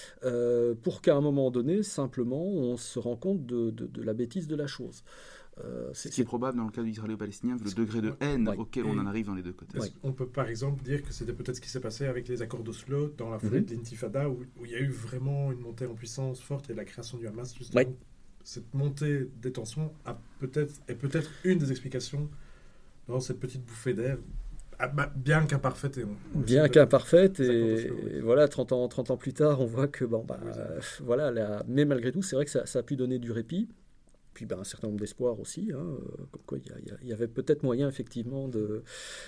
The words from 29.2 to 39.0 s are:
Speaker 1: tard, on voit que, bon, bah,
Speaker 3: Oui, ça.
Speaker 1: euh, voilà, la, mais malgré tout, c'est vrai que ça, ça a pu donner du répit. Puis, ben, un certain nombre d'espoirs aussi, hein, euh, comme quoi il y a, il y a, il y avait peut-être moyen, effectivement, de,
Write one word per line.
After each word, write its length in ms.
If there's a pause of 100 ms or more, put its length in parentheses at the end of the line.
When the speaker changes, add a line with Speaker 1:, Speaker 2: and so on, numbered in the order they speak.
Speaker 1:
tard, 260
on 60
voit 220
que, 180
bon, 180
bah, 220
Speaker 3:
Oui, 80
ça. 60
Speaker 1:
euh, 200 (240)
voilà, 280
la, 360
mais 180
malgré 260
tout, 100
c'est 140
vrai 100
que 60
ça, 160
ça 100
a 60
pu 120
donner 220
du 140
répit. 360 (640)
Puis, 120
ben, 140
un 40
certain 260
nombre 100
d'espoirs 400
aussi, 340
hein, 60
euh, 500
comme 160
quoi 140
il 100
y 20
a, 80
il 80
y 40
a, 100
il 60
y 40
avait 160
peut-être 360
moyen, 260
effectivement, 580
de, 360 (440)